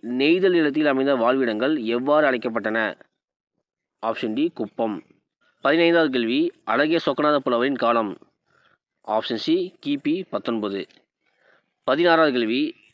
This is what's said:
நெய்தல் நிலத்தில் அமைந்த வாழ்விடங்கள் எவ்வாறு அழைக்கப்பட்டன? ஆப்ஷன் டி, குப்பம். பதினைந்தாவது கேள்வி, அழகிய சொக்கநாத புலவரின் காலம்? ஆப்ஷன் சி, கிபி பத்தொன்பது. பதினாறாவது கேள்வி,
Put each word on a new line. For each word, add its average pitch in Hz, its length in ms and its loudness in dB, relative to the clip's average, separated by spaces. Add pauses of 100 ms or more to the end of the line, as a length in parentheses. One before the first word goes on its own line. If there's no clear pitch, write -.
நெய்தல் 156 500 2
நிலத்தில் 151 340 2
அமைந்த 139 300 2
வாழ்விடங்கள் 123 680 0
எவ்வாறு 135 480 2
அழைக்கப்பட்டன? 113 640 -2 (1120)
ஆப்ஷன் 110 260 -4
டி, 151 220 -2
குப்பம். 107 460 -6 (600)
பதினைந்தாவது 165 500 2
கேள்வி, 127 400 0 (120)
அழகிய 156 420 0
சொக்கநாத 147 320 0
புலவரின் 131 380 0
காலம்? 117 420 0 (920)
ஆப்ஷன் 110 280 -2
சி, 170 400 -2 (100)
கிபி 147 440 -4
பத்தொன்பது. 104 560 -4 (1000)
பதினாறாவது 160 500 4
கேள்வி, 123 420 -2 (180)